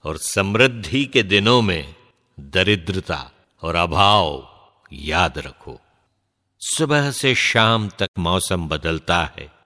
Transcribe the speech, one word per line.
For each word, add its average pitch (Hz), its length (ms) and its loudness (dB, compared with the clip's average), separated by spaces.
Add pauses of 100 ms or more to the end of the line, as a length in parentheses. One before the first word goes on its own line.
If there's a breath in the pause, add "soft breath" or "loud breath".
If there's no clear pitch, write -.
और 78 140 -6
समृद्धि 110 880 0
के 127 180 0
दिनों 101 380 4
में 80 340 -2 (440)
दरिद्रता 90 920 -2 (300)
और 82 140 -4
अभाव 87 760 2 (440)
याद 76 440 -2
रखो। 69 420 -14 (800)
सुबह 143 520 0
से 131 240 2
शाम 110 540 2
तक 95 200 -4 (100)
मौसम 87 480 0
बदलता 80 680 -2
है। - 140 -18 (140)